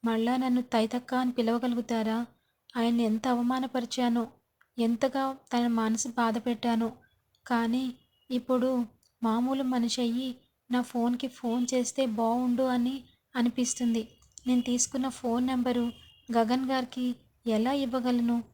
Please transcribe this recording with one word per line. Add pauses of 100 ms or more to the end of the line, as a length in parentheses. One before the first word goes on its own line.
మళ్ళా
నన్ను
తైతక్క
అని
పిలవగలుగుతారా? (580)
ఆయన్ని
ఎంత
అవమానపరిచానో, (540)
ఎంతగా (200)
తన
మనసు
బాధ
పెట్టానో. (580)
కానీ (460)
ఇప్పుడు (520)
మామూలు
మనిషి
అయ్యి (420)
నా
ఫోన్కి
ఫోన్
చేస్తే (100)
బాగుండు
అని (400)
అనిపిస్తుంది. (420)
నేను
తీసుకున్న
ఫోన్
నెంబరు (440)
గగన్
గారికి (400)
ఎలా
ఇవ్వగలను? (180)